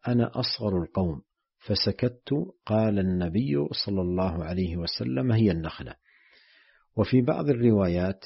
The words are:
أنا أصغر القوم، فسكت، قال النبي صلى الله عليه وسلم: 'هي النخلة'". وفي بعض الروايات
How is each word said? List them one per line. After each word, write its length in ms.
أنا 260
أصغر 480
القوم، 400
فسكت، 720
قال 320
النبي 720
صلى 140
الله 440
عليه 320
وسلم: 560
'هي 180
النخلة'". 440
وفي 240
بعض 280
الروايات 760